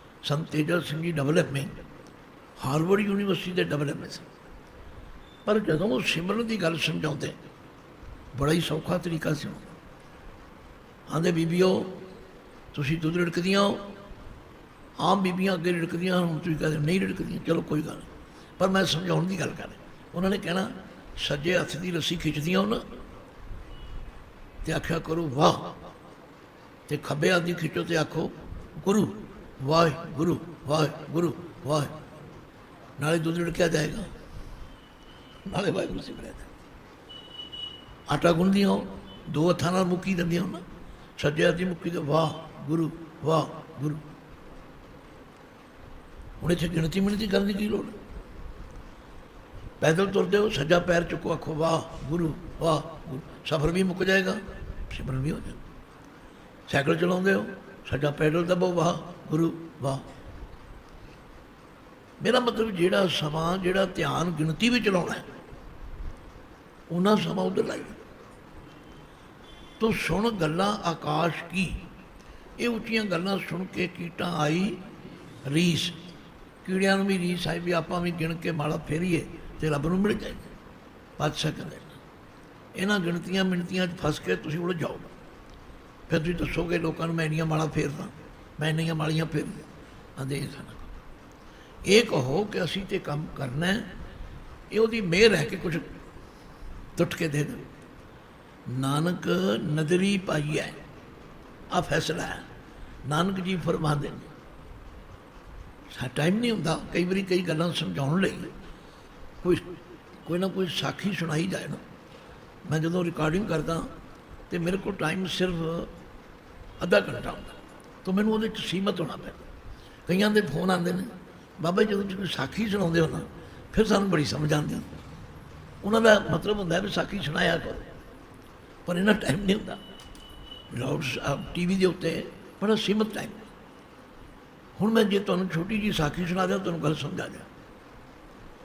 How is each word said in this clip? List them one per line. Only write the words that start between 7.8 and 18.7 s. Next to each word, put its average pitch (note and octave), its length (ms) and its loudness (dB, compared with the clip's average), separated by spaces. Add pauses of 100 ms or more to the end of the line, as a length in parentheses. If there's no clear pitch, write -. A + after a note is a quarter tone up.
ਬੜਾ C#3 160 2
ਹੀ F3 80 6
ਸੌਖਾ D#3+ 380 0
ਤਰੀਕਾ E3 360 0
ਸੀ। - 140 -4 (1700)
ਆਂਦੇ, E3+ 180 4
"ਬੀਬੀਓ, F3 680 2 (760)
ਤੁਸੀਂ D3 240 0
ਦੁੱਧ E3 180 0
ਰਿੜਕਦੀਆਂ F3+ 440 4
ਹੋ, G3+ 340 0 (1080)
ਆਮ F#3 220 4
ਬੀਬੀਆਂ F#3 320 2
ਅੱਗੇ F3 180 2
ਰਿੜਕਦੀਆਂ, F3 480 2
ਹੁਣ E3 180 2
ਤੁਸੀਂ D#3+ 180 0
ਕਹਿੰਦੇ D#3 220 2
ਨਹੀਂ E3 220 2
ਰਿੜਕਦੀਆਂ, F#3 400 -2
ਚਲੋ E3 220 2
ਕੋਈ D3+ 200 0
ਗੱਲ - 120 -8
ਨਹੀਂ, - 140 -12 (500)
ਪਰ F#3 100 4
ਮੈਂ F#3+ 160 6